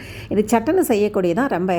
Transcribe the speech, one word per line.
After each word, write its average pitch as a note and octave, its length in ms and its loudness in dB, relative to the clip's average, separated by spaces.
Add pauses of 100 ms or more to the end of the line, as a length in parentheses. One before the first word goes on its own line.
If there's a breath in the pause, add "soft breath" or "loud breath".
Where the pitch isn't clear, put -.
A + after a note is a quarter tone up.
(340 loud breath)
இது G#3+ 100 2 (100)
சட்டுன்னு D4+ 380 2
செய்யக்கூடியதான், G#3 680 0
ரொம்ப F#3 220 0